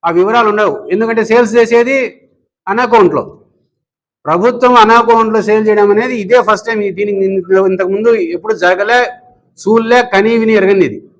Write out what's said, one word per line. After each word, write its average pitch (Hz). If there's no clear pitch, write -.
ఆ 170
వివరాలు 214
ఉండవు. 208
ఎందుకంటే 220
సేల్స్ 220
చేసేది 240
అన్ 202
అకౌంట్లో. 214
ప్రభుత్వం 240
అన్ 220
అకౌంట్లో 226
సేల్ 214
చేయడం 208
అనేది 240
ఇదే 220
ఫస్ట్ 208
టైమ్. 226
ఈ 202
దీనికి 196
ఇంతలో, 190
ఇంతకుముందు 196
ఎప్పుడు 180
జరగలే, 190
చూడలే, 226
కనీ 226
విని 220
ఎరగంది 196
ఇది. 110